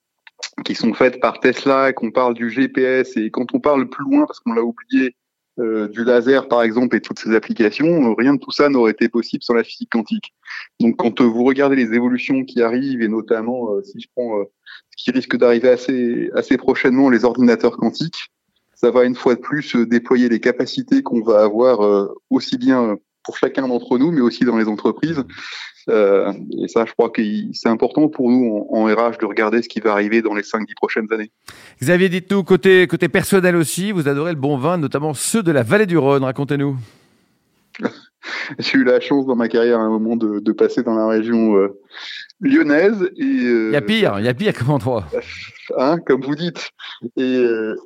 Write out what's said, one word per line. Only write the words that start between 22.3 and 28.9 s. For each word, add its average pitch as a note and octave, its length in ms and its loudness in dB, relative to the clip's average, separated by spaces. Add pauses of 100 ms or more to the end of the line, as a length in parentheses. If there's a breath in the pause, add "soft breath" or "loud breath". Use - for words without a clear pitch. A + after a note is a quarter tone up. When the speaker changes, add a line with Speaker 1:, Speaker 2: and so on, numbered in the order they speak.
Speaker 1:
aussi C3 280 -2
bien, B2+ 240 2
euh, G#2 140 -2 (260)
pour - 160 -12
chacun C3+ 280 -2
d'entre B2 300 -2
nous, C#3+ 140 2
mais D#3+ 100 0
aussi A#2+ 240 0
dans A#2 140 2
les A2 100 0
entreprises. B2 560 -4 (680 loud breath)
Euh, G2 420 2 (300)
et A#2+ 60 -4
ça, A#2 180 0
je - 60 -10
crois A2+ 180 0
que A#2 120 -2 (300)
c'est - 160 -4
important B2 400 0
pour C3 220 -2
nous A2+ 400 0
en, A2 140 0
en - 20 -
R A2+ 260 2